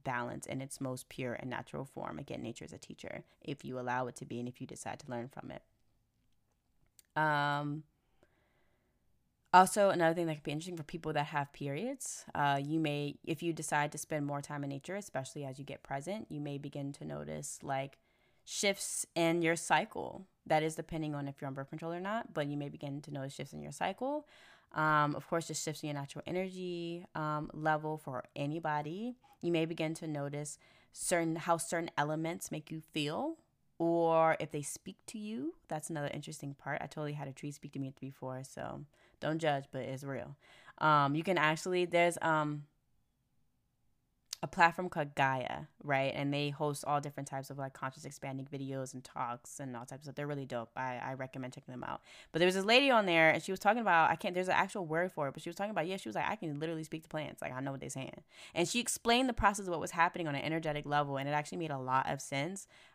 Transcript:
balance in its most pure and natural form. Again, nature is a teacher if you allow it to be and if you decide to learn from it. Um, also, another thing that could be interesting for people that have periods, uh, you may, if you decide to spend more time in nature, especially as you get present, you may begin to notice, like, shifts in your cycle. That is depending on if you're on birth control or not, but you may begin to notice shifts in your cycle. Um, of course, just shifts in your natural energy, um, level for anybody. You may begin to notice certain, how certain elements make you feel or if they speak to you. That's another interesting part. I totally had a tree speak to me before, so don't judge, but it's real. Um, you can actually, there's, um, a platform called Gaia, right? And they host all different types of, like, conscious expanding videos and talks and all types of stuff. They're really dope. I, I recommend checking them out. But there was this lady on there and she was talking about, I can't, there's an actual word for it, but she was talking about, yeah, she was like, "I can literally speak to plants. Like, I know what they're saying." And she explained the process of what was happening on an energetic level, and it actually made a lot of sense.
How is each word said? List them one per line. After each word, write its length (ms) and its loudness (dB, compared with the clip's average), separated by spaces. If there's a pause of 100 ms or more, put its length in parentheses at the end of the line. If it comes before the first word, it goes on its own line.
balance 420 -4
in 140 -4
its 200 -10
most 280 -4
pure 260 -4
and 140 -6
natural 360 -6
form. 340 -8
Again, 240 -8
nature 220 -8
is 80 -14
a 60 -14
teacher 460 -12 (160)
if 240 -8
you 140 -6
allow 300 0
it 80 -10
to 100 -12
be 120 -6
and 100 -4
if 120 -12
you 60 -8
decide 340 -8
to 100 -14
learn 180 -4
from 220 -12
it. 120 -12 (1600)
Um, 680 2 (1700)
also, 340 10
another 260 6
thing 120 0
that 80 0
could 80 -8
be 100 -4
interesting 240 -4
for 60 -6
people 320 -6
that 120 2
have 280 -2
periods, 800 -6
uh, 280 4
you 160 0
may, 460 0
if 180 -4
you 120 0
decide 380 0
to 60 -8
spend 280 -2
more 160 -2
time 200 -6
in 60 -4
nature, 260 -6
especially 500 -6
as 140 -8
you 60 -10
get 180 -10
present, 460 -6
you 100 -6
may 200 -4
begin 340 -6
to 120 -12
notice, 580 -6
like, 340 -4 (480)
shifts 720 0
in 260 4
your 160 4
cycle. 680 0 (200)
That 160 6
is 120 0
depending 400 -4
on 140 -4
if 120 -12
you're 80 -6
on 60 -6
birth 160 -8
control 220 -6
or 80 -4
not, 340 -4
but 120 0
you 120 -2
may 100 -4
begin 340 -8
to 80 -14
notice 240 -6
shifts 200 -8
in 80 -8
your 100 -10
cycle. 540 -2 (460)
Um, 420 6
of 120 -6
course, 200 0
just 180 -6
shifts 180 -4
in 60 -4
your 60 -4
natural 320 -8
energy, 880 -4
um, 400 -2
level 420 2
for 280 -8 (120)
anybody. 800 -2 (240)
You 100 0
may 140 4
begin 300 0
to 120 -8
notice 520 -4 (340)
certain, 440 2
how 200 4
certain 400 -2
elements 540 0
make 200 -8
you 120 -6 (100)
feel 460 -2 (400)
or 600 6
if 100 -4
they 120 -4
speak 340 -10 (100)
to 120 -10
you. 360 -6 (140)
That's 200 -4
another 240 -2
interesting 420 -8
part. 280 -6
I 40 -6
totally 280 -6
had 140 -6
a 40 -10
tree 180 -8
speak 220 -14
to 60 -6
me 200 -4
before, 460 -8
so 400 -8 (360)
don't 180 0
judge, 320 2
but 120 -6
it's 220 -6
real. 320 -8 (420)
Um, 360 6
you 80 2
can 160 2
actually, 460 4
there's, 380 6
um, 420 2 (1800)
a 60 -2
platform 420 4
called 280 -4
Gaia, 460 0 (200)
right? 320 2
And 180 0
they 180 0
host 360 -2
all 140 2
different 280 -8
types 220 -8
of, 80 -10
like, 140 -6
conscious 320 -8
expanding 420 -8
videos 480 -6
and 80 -10
talks 560 -8
and 180 -8
all 80 -10
types 180 -14
of 20 -20
stuff. 100 -12
They're 140 -4
really 180 -4
dope. 300 -6
I, 280 -4
I 100 -4
recommend 400 -8
checking 180 -16
them 100 -8
out. 200 -8 (280)
But 80 -2
there 80 8
was 80 6
this 100 2
lady 240 8
on 180 8
there 240 8
and 120 2
she 80 -6
was 80 -2
talking 220 4
about, 300 8
I 40 4
can't, 220 -2
there's 100 2
an 80 4
actual 320 2
word 240 2
for 160 -2
it, 80 -4
but 80 -10
she 60 -8
was 80 -8
talking 160 -4
about, 160 0
yeah, 80 -2
she 120 -8
was 60 -6
like, 140 0
"I 80 -2
can 240 -4
literally 240 -4
speak 180 -8
to 60 -20
plants. 340 -6
Like, 100 -4
I 60 -6
know 140 -4
what 80 -8
they're 100 -8
saying." 320 -8 (320)
And 140 2
she 100 0
explained 500 2
the 40 0
process 340 2
of 60 -2
what 80 0
was 100 -2
happening 380 2
on 80 0
an 60 -2
energetic 440 -2
level, 300 2
and 120 -2
it 40 0
actually 260 0
made 140 -2
a 60 -4
lot 300 2
of 120 -2
sense. 480 -4 (260)